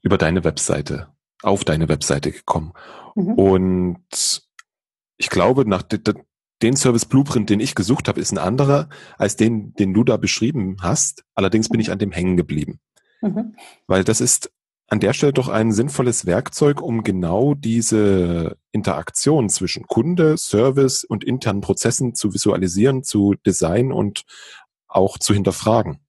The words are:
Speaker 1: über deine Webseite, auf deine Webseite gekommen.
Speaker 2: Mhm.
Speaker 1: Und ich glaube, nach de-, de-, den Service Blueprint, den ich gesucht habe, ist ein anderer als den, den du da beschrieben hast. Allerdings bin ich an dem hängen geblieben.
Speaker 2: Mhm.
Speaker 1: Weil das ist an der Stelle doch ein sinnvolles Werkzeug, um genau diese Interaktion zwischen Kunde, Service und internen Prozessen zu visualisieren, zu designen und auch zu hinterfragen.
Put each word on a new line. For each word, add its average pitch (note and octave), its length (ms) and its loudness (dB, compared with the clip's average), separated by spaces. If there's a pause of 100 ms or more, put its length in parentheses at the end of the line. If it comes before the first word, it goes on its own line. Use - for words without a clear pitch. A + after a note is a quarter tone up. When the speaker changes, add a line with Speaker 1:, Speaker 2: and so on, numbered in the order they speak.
Speaker 1:
über F#2+ 180 0
deine E2 240 0
Webseite, - 640 -4 (340)
auf G2 220 0
deine D#2+ 260 0
Webseite D2 420 -2
gekommen. - 420 -6 (420)
Speaker 2:
Mhm. G3 180 0
Speaker 1:
Und - 1080 0 (760)
ich - 120 -6
glaube, A#2+ 380 2
nach F#2 140 0
de-, - 180 -4
de-, - 220 -2 (400)
den B2 140 4
Service A#2+ 300 2
Blueprint, C3 440 2
den G#2 100 2
ich C3 160 -4
gesucht G#2+ 320 0
habe, - 120 -2
ist - 120 -4
ein G2 60 -2
anderer C#3 520 0 (280)
als G#2 180 -2
den, A2 380 0
den F#2+ 200 0
du A2 100 4
da A2+ 140 2
beschrieben G#2 640 -2
hast. - 420 -4 (120)
Allerdings A2 340 2
bin A#2 100 0
ich G2 120 -2
an G2+ 80 -4
dem G2+ 120 -2
hängen F2+ 260 0
geblieben. - 420 -4 (420)
Speaker 2:
Mhm. G#3+ 340 -4 (320)
Speaker 1:
Weil F#3 160 2
das A2 180 0
ist - 300 -2 (360)
an G#2+ 120 0
der G#2 140 2
Stelle C#3+ 180 2
doch C3 160 0
ein A2 240 0
sinnvolles B2 540 0
Werkzeug, C#3+ 560 0
um A#2 220 -4
genau G2+ 500 0
diese G#2 1040 0 (140)
Interaktion A2 760 0
zwischen - 400 -6
Kunde, D#3+ 500 2
Service C3 680 2
und G#2+ 180 -6
internen A2 380 -2
Prozessen A2+ 520 -2
zu G2+ 200 -2
visualisieren, G2 680 0
zu G2+ 320 2 (100)
designen G2+ 480 0
und G#2 300 -2 (640)
auch - 300 2
zu - 160 0
hinterfragen. G2+ 760 0